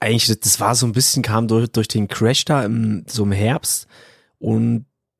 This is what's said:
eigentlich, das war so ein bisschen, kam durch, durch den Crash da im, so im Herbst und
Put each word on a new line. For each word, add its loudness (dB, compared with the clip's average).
eigentlich, 0
das 0
war 0
so 2
ein 0
bisschen, 0
kam 0
durch, 2
durch 0
den -2
Crash 0
da 0
im, -2
so -4
im 0
Herbst -2
und 0